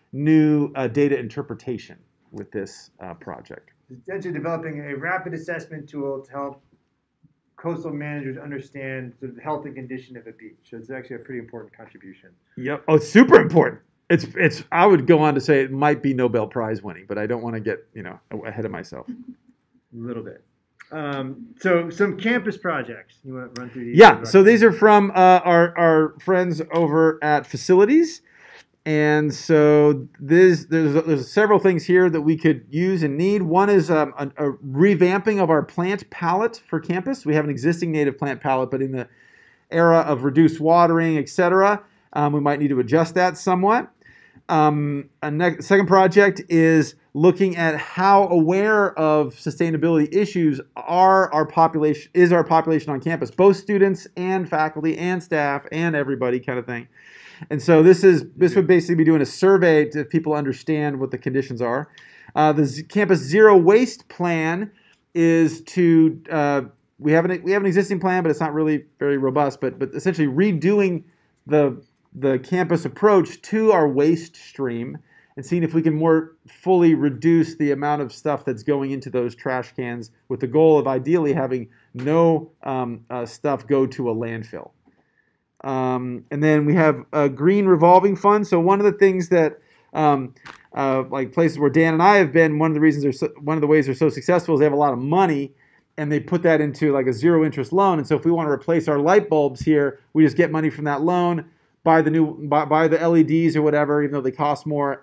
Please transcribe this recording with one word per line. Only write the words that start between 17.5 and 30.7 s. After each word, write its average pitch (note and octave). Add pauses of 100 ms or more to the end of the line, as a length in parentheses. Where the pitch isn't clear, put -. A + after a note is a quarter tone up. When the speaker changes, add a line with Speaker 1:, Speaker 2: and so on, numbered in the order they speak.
Speaker 1:
get, G#2
you G#2
know, F2+ (140)
a-, A2
ahead G#2+
of G2+
myself. E2+
Speaker 2:
A B3 (800)
little A#2
bit. - (480)
Um, C#3
so E3+
some G3+
campus A3+
projects. A#2+
You C3
wanna B2+
run B2
through A#2+
these? A#2+
Speaker 1:
Yeah, G3
so F#3+
these A3
are G#3+
from, G3+
uh, F#3
our, E3+
our D#3+
friends F3+ (120)
over D#3+
at D3+
Facilities. G#3+ (640)
And D3+
so D3+ (100)
this, E3
there's, D3+ (100)